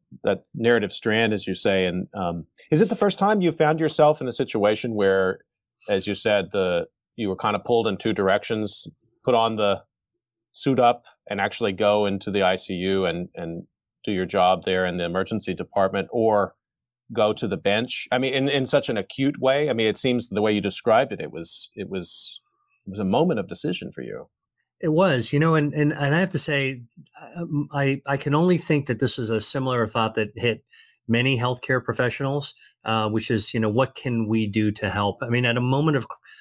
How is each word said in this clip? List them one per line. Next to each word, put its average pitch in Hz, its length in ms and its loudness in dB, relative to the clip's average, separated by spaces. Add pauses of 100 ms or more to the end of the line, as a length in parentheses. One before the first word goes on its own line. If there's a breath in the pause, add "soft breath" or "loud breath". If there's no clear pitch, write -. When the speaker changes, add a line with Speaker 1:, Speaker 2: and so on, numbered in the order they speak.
(220)
Speaker 1:
that 98 220 -2 (100)
narrative 117 380 2
strand, 110 400 0
as 101 140 -4
you 95 80 -4
say. 95 320 2
And, 90 280 -4
um, 87 320 -6 (240 soft breath)
is 156 100 4
it 214 80 4
the 208 80 -6
first 202 220 0
time 202 220 2
you 175 100 2
found 156 300 2
yourself 151 400 4
in 131 80 -6
a 120 40 -6
situation 110 600 0
where, 95 440 2 (500)
as 98 180 0
you 101 80 -2
said, 101 380 0
the, 90 340 0 (300)
you 107 120 -4
were 95 80 -2
kind 104 200 0
of 95 80 -4
pulled 117 220 2
in 98 100 -2
two 110 160 -2
directions, 104 720 -2 (380)
put 127 100 2
on 113 220 2
the 101 200 2 (760)
suit 131 280 0
up 120 240 4 (240 soft breath)
and 101 120 -4
actually 101 320 -2
go 104 340 4
into 98 240 -4
the 98 120 2
I 92 140 4
C - 180 -8
U 95 300 0
and, 87 300 -4
and 85 320 -10 (360)
do - 80 -6
your 92 160 -2
job 92 380 2
there 92 220 0
in 87 100 -4
the 87 80 -2
emergency 95 500 -4
department, 98 560 -2
or 110 440 2 (580)
go 107 220 2
to 120 120 -6
the 98 100 -2
bench? 104 540 -2
I 127 80 2
mean, 131 160 -2
in, 139 140 0
in 135 180 0
such 143 220 0
an 120 80 -2
acute 135 420 -2
way. 135 300 2
I 127 60 0
mean, 113 120 2
it 104 120 0
seems 123 300 0
the 101 140 -2
way 107 100 2
you 104 80 2
described 110 520 2
it, 92 80 -10
it 76 100 -8
was, - 440 -12
it 101 140 -10
was, - 520 -10 (460)
it 98 40 -12
was 95 80 -10
a 104 60 -4
moment 127 340 2
of 98 100 -6
decision 90 440 -8
for 65 100 -14
you. 57 260 -12 (520)
Speaker 2:
It 175 80 -4
was, 156 460 2
you 143 40 4
know, 160 160 4
and, 147 200 0
and, 151 180 2
and 143 220 0
I 170 60 4
have 190 100 0
to 170 80 -2
say, 135 440 0 (540)
um, 151 380 -4
I, 139 340 0
I 139 80 0
can 139 180 -2
only 175 220 4
think 147 300 0
that 120 140 -2
this - 180 2
was 117 100 -2
a 110 120 0
similar 127 460 0
thought 110 280 0
that 107 200 -2
hit 113 300 -2 (420 soft breath)
many 123 320 2
healthcare 123 460 -2
professionals, 135 680 -2 (320 loud breath)
uh, 110 240 2
which 110 200 0
is, 110 220 0
you 120 80 0
know, 110 80 2
what 123 260 0
can 117 320 -2
we 110 200 0
do 107 260 0
to 104 160 -2
help? 101 340 -2
I 117 60 -8
mean, 123 160 0
at 120 140 2
a - 20 0
moment 139 380 2
of, 113 80 -4 (340 loud breath)